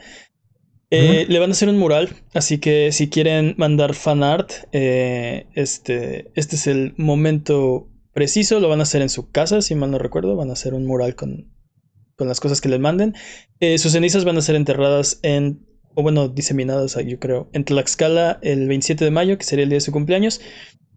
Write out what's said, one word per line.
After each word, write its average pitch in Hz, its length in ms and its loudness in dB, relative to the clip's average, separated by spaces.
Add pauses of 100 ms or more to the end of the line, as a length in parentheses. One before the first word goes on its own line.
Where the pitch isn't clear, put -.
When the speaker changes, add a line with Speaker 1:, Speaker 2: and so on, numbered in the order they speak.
(920)
Speaker 1:
Eh, 160 340 6
Speaker 2:
Ujú. - 80 0
Speaker 1:
le 170 60 4
van 185 120 2
a - 20 0
hacer 202 160 2
un 208 100 2
mural, 165 320 2 (240)
así 151 240 0
que 151 340 2
si 147 160 0
quieren 156 480 2
mandar 147 380 2
fan 143 280 0
art, 151 280 0 (220)
eh, 127 840 -2
este, 131 800 -6
este 151 220 -4
es 147 100 -4
el 135 320 -2
momento 147 920 0 (240)
preciso. 208 480 0
Lo 175 80 2
van 156 120 2
a 151 40 2
hacer 139 180 0
en 135 60 0
su - 220 -8
casa, 196 320 0
si 170 120 -4
mal 139 160 -2
no 135 80 -2
recuerdo. 180 380 -2
Van 143 140 -4
a - 20 -10
hacer 131 220 -6
un 131 120 -4
mural 127 300 -2
con, - 340 -10 (680)
con 131 120 -4
las 123 100 -4
cosas 143 220 -2
que 147 80 -2
les 127 120 2
manden. 185 340 0 (460)
Eh, 165 180 2
sus 160 140 2
cenizas 175 320 2
van 170 120 2
a 156 60 2
ser 156 140 2
enterradas 143 640 2
en, 143 440 -2 (280)
o 151 80 0
bueno, 147 260 2
diseminadas, 135 760 -2
yo 123 140 -6
creo, 127 360 -4
en 143 100 -2
Tlaxcala 160 800 0
el 135 260 0
veintisiete 151 360 0
de 151 60 2
mayo, 180 280 0
que - 60 -12
sería 143 200 0
el 143 60 0
día 143 80 2
de - 20 2
su 143 100 -4
cumpleaños. 180 520 0 (540)